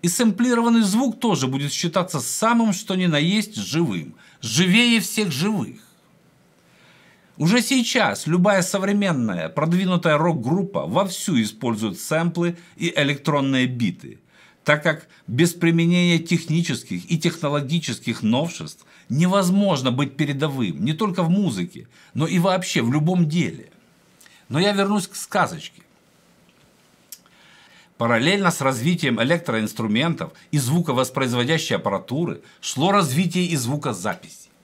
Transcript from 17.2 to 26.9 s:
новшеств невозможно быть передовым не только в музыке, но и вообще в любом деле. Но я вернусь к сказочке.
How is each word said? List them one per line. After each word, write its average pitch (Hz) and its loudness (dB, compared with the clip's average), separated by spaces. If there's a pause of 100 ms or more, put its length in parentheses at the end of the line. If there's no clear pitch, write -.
новшеств 123 -2 (240)
невозможно 180 2
быть 131 -2
передовым 135 -2
не 139 0
только 185 -2
в 165 0
музыке, 143 -2 (260)
но 143 0
и 170 0
вообще 185 0
в 117 0
любом 165 2
деле. 147 -4 (760)
Но 127 -2
я 202 2
вернусь 196 0
к - -20
сказочке. - -4 (2250)